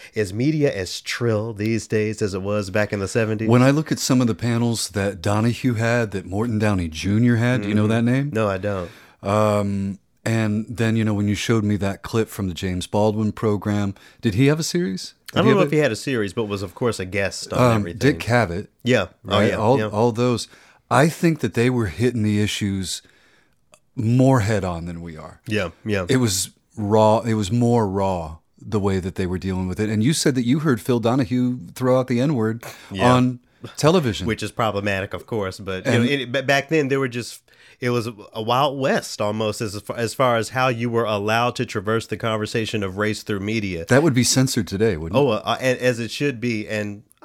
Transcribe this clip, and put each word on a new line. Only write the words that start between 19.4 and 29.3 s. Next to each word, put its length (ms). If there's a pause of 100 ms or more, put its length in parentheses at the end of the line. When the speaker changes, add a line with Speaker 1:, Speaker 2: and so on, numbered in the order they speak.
Speaker 1:
yeah, 80
Speaker 2:
All, 220
Speaker 1:
yeah. 80
Speaker 2:
all 240
those. 360 (440)
I 180
think 300
that 160
they 140
were 180
hitting 360
the 180
issues 600 (920)
more 460
head 220
on 220
than 160
we 160
are. 300
Speaker 1:
Yeah, 220 (160)
yeah. 240
Speaker 2:
It 80
was 320 (280)
raw. 420
It 160
was 160
more 360
raw 500 (220)
the 200
way 200
that 160
they 100
were 120